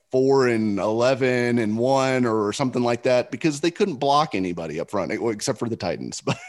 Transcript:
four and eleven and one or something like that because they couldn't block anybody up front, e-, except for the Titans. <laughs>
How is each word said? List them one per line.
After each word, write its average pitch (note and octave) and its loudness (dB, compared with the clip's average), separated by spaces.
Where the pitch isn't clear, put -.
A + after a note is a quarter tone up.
four C3+ 4
and A2 0
eleven A#2+ 2
and G#2+ 0
one C3 2
or A2 0
something B2+ -2
like A#2+ 0
that B2 2
because C#3+ -2
they E3+ 0
couldn't F#3 -2
block C#3+ 2
anybody E2+ -4
up D#2+ -6
front, F2 -2
e-, G#2+ -2
except A2 -4
for A#2+ -4
the A2+ -4
Titans. C#2 -6
<laughs> - -2